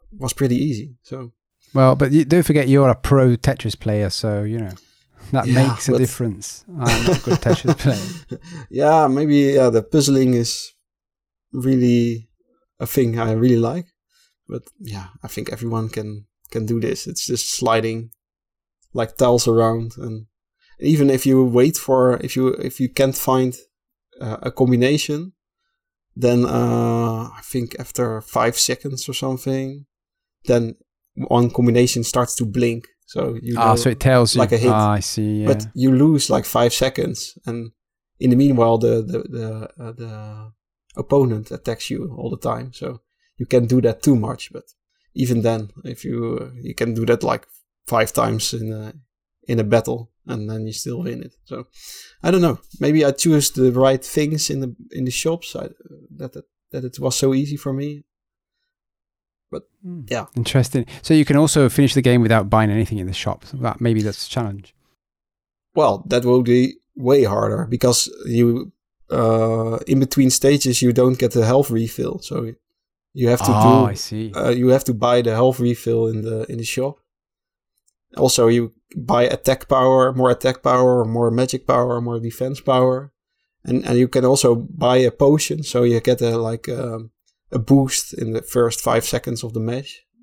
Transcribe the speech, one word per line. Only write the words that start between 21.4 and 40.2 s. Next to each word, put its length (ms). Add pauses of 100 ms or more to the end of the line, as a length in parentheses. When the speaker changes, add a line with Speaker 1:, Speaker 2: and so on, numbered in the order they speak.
Speaker 1:
wait 320
for, 460
if 120
you, 200
if 260
you 80
can't 280
find, 380 (680)
uh, 220
a 80
combination, 840 (840)
then, 300
uh, 840
I 140
think 340
after 440
five 360
seconds 500
or 40
something, 760 (600)
then 280 (400)
one 360
combination 520
starts 340
to 100
blink. 420 (180)
So 340
you 160
Speaker 2:
Ah, 140
Speaker 1:
know, 60
Speaker 2:
so 140
it 100
tells 340
you. 60
Speaker 1:
like 120
a 60
hint. 160
Speaker 2:
Ah, 180
I 80
see, 420
yeah. 60
Speaker 1:
But 260
you 200
lose, 360
like, 140
five 280
seconds, 720
and 240 (480)
in 120
the 60
meanwhile, 420
the, 240
the, 260
the, 560
uh, 80
the 600 (440)